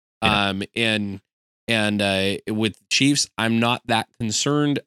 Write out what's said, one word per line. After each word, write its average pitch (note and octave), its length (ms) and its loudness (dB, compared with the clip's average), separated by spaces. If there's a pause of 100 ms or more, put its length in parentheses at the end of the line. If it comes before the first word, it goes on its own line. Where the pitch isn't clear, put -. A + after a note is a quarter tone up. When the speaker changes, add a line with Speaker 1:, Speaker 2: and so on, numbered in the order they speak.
(220)
Speaker 1:
Yeah. G#2 260 2
Speaker 2:
Um, G2 140 -2 (120)
and, G#2 460 -2 (480)
and, G#2 340 2
uh, G2 340 0 (120)
with A2 300 -2
the - 120 -20
Chiefs, C#3+ 380 2 (100)
I'm A2+ 220 0
not A#2+ 260 0
that A2 220 0 (100)
concerned C#3+ 680 0